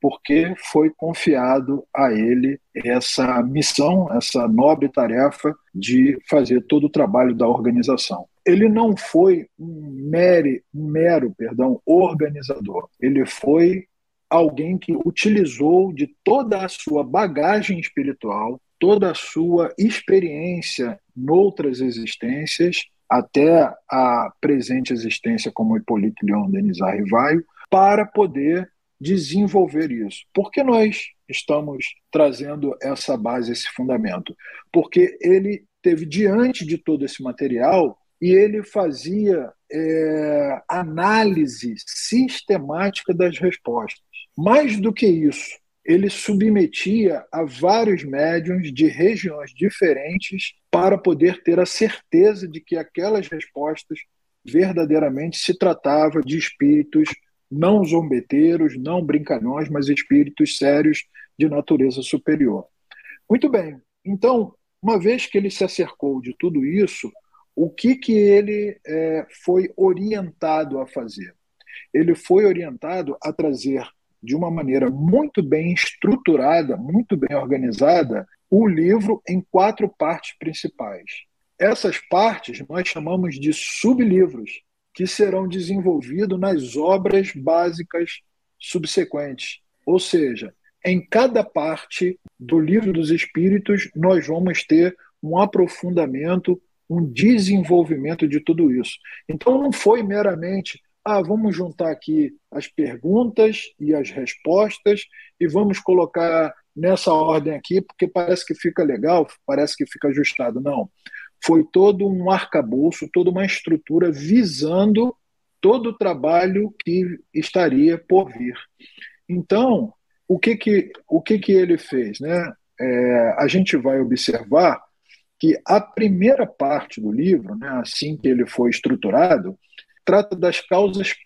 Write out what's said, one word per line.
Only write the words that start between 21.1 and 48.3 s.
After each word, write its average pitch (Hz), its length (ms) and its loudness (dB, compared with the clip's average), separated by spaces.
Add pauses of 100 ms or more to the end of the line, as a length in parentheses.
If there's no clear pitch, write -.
noutras 147 640 0
existências, 131 1040 -4 (260)
até 147 640 4 (160)
a - 520 0
presente 127 500 -2
existência 113 580 -4
como 110 280 -2
Hippolyte 214 480 -2
Léon 202 260 0
Denis 196 300 -2
Arrivaio, 117 640 0 (260)
para 202 360 4
poder 175 640 0 (300)
desenvolver 160 920 0
isso. 110 420 -8
Por 196 180 -2
que 381 100 -2
nós 226 460 2 (200)
estamos 147 580 -4 (260)
trazendo 143 720 0
essa 135 340 -4
base, 117 380 -4
esse - 160 -8
fundamento? 110 640 -4 (360)
Porque 175 500 2
ele 190 420 2 (180)
teve 170 240 0
diante 202 600 0
de 156 120 -4
todo 143 280 -2
esse - 180 -12
material 131 760 0 (240)
e 175 100 2
ele 208 300 4
fazia, 180 920 -2 (180)
é, 156 960 -2
análise 165 1080 0 (100)
sistemática 196 1300 -2
das 170 240 0
respostas. 147 640 -4 (360)
Mais 214 440 0
do 214 100 0
que 220 160 0
isso, 156 500 -2 (280)
ele 190 240 2
submetia 202 1200 0
a 160 140 -4
vários 180 580 0
médiuns 160 680 -4